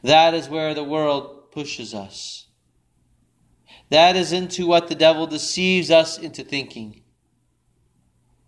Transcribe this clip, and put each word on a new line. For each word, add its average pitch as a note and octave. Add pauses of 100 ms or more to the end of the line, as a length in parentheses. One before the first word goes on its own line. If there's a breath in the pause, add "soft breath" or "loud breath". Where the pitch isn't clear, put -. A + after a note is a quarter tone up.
That D#3+
is D#3+
where D#3
the D3+
world D3
pushes C#3
us. - (1400 soft breath)
That F3
is E3+
into F3+
what E3+
the E3
devil D#3+
deceives F3
us D#3+
into D3+
thinking. A#2+ (1500)